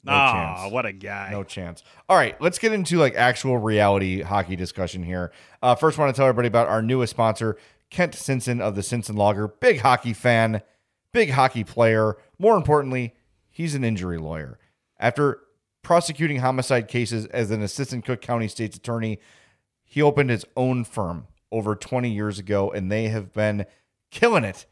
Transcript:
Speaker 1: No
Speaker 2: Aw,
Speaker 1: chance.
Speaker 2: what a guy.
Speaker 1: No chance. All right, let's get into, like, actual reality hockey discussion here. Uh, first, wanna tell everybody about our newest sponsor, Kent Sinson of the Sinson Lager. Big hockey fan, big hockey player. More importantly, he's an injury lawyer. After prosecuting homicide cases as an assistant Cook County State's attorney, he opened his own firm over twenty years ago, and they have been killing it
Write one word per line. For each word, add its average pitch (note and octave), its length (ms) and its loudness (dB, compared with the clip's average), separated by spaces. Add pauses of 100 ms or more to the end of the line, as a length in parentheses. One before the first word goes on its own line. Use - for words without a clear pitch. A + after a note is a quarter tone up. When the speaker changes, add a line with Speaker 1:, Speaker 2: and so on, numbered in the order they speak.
Speaker 1:
No C3 100 -4
Speaker 2:
Aw, A2+ 480 2
Speaker 1:
chance. G2 120 -6
Speaker 2:
what B2 140 -2
a G2+ 40 -6
guy. G2 400 -10
Speaker 1:
No G2+ 120 -6
chance. F2 400 -12 (260)
All F#3 80 6
right, B2+ 240 2
let's F3 160 0
get A3 160 0
into, F3 240 0
like, C#3+ 160 4
actual B2 460 0
reality G2+ 640 2
hockey F#2+ 340 -4
discussion F2+ 480 -8
here. F2+ 280 -6 (300)
Uh, B2 140 4
first, D3+ 240 0
wanna C#3+ 140 2
tell C3+ 120 2
everybody A#2+ 220 2
about A2+ 200 2
our A2 140 0
newest A#2+ 300 0
sponsor, A2 440 -2 (360)
Kent F3 240 -2
Sinson B2 460 -4
of G2+ 140 -2
the G2+ 60 -4
Sinson A2+ 340 -6
Lager. G#2 320 2
Big G3+ 340 2
hockey B2 320 2
fan, A2+ 500 2 (480)
big G#3+ 200 2
hockey B2+ 320 2
player. A2 540 2 (220)
More G#3+ 180 6
importantly, C3 560 0 (380)
he's D#3+ 240 -6
an C3+ 80 -2
injury F#2 340 -2
lawyer. D#2 400 -10 (420)
After B2 420 0 (420)
prosecuting D#3+ 560 0
homicide B2+ 480 0
cases A2+ 400 -4
as A2+ 240 -4
an G#2+ 100 -2
assistant B2 440 -6
Cook B2+ 160 -4
County A#2 260 -4
State's G#2+ 300 -8
attorney, A2+ 420 -6 (640)
he - 180 -4
opened C#3+ 300 4
his A2 140 -2 (120)
own B2+ 260 0
firm F2 440 -6 (240)
over G#2+ 240 -2
twenty B2 340 -4
years G#2 300 -4
ago, G2+ 320 0
and F#2+ 200 -4
they A2 180 0
have G#2+ 240 -6
been G#2 320 0 (440)
killing A3 340 2
it G2 280 -8